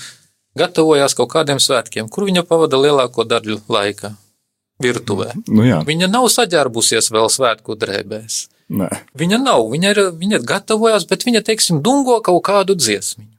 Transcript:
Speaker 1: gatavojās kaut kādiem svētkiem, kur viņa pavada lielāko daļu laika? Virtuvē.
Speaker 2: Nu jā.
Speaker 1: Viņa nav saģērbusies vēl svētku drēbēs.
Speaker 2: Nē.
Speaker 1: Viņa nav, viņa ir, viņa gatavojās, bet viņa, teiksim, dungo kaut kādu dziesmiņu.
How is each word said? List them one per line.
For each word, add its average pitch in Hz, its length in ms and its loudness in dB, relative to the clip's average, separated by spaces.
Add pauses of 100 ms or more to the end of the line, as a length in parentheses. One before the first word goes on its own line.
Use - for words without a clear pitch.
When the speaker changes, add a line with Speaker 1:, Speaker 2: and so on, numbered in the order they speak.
(560)
Speaker 1:
gatavojās 156 580 2
kaut 123 180 -2
kādiem 143 260 0
svētkiem, 117 480 -2
kur 190 180 -8
viņa 180 220 0
pavada 156 320 2
lielāko 131 480 2
daļu 107 380 -2
laika? 101 480 -4 (680)
Virtuvē. 120 520 -4 (120)
Speaker 2:
Nu 107 220 2
jā. 87 160 4
Speaker 1:
Viņa 165 240 -2
nav 233 240 2
saģērbusies 131 800 0
vēl 110 160 2
svētku 113 480 -2
drēbēs. 107 600 -8 (300)
Speaker 2:
Nē. 95 200 -4 (260)
Speaker 1:
Viņa 180 280 0
nav, 196 260 2
viņa 165 240 0
ir, 208 100 2 (100)
viņa 175 300 -2
gatavojās, 208 640 0
bet - 220 -4
viņa, 226 160 2
teiksim, 196 400 0
dungo 254 380 2
kaut 175 240 2
kādu 196 340 2
dziesmiņu. 107 600 -4